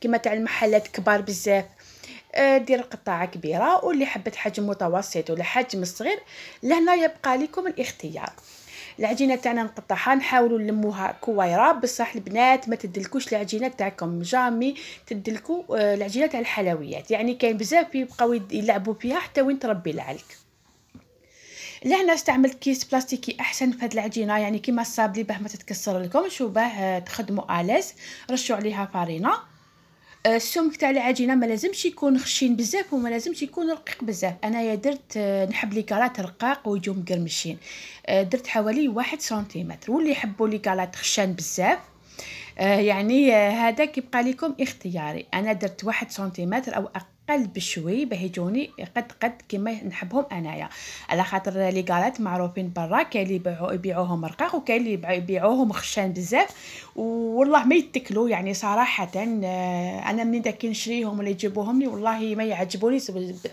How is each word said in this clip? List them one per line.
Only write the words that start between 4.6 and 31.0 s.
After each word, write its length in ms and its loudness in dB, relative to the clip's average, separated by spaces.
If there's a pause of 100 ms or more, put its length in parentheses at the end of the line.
متوسط 600 -2
ولا 140 -2
حجم 420 0
صغير 340 -4 (440)
لهنا 300 4
يبقى 440 2
لكم 300 -2
الاختيار. 680 -6 (680)
العجينه 360 2
تاعنا 280 0
نقطعها، 520 0
نحاولوا 440 4
نلموها 520 0 (100)
كويره، 500 4
بصح 440 -2
البنات 540 4
ما 60 0
تدلكوش 520 -6
العجينه 400 -2
تاعكم، 540 -4
جامي 540 2 (320)
تدلكوا، 560 -4 (140)
آه، 160 4
العجينه 340 0
تاع 120 -2
الحلويات، 720 -2
يعني 220 0
كاين 240 0
بزاف 380 2
يبقاو 380 0
يد-، 200 -2
يلعبوا 400 0
فيها 260 -2
حتى 220 0
وين 180 2
تربي 320 -2
العلك. 460 -10 (1500)
لهنا 280 4
استعملت 460 4
كيس 240 0
بلاستيكي 560 -2
احسن 320 0
في 140 -4
هذه 80 -6
العجينه، 440 0
يعني 220 0
كيما 220 0
الصابلي 420 0
باه 140 -4
ما 100 -8
تتكسر 520 -4
لكم، 300 0
شو 180 -4
باه، 140 2
آه، 380 0
تخدموا 600 -4
الاز. 320 0 (380)
رشوا 240 0
عليها 380 -2
فارينه. 580 -2 (760)
آه، 100 6
السمك 420 0
تاع 120 4
العجينه 460 2